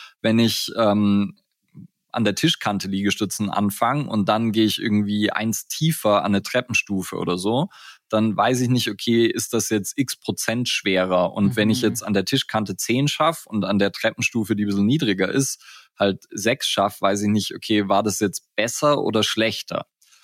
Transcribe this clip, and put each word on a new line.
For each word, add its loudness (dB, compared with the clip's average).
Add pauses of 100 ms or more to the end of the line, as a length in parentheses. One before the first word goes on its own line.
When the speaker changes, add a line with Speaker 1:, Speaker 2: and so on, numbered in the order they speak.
(220)
Speaker 1:
wenn 2
ich, 0
ähm, 2 (760)
an 0
der 0
Tischkante -2
Liegestützen -2
anfange 0
und 0
dann 2
gehe 4
ich 0
irgendwie 0
eins -4
tiefer 0
an 0
eine 2
Treppenstufe -4
oder -2
so, 0 (380)
dann 0
weiß 2
ich 2
nicht, 2
okay, 2
ist -2
das 0
jetzt -2
x -2
Prozent -4
schwerer? 2
Und 2
wenn 4
ich 0
Speaker 2:
Mhm. 4
Speaker 1:
jetzt -4
an -4
der 2
Tischkante -2
zehn 0
schaffe -2
und -2
an 2
der 2
Treppenstufe, -2
die 0
ein -2
bisschen 2
niedriger 2
ist, -4
halt 0
sechs -4
schaffe, -2
weiß 0
ich 0
nicht, 0
okay, 0
war 2
das -2
jetzt -4
besser 0
oder 0
schlechter? -2 (360)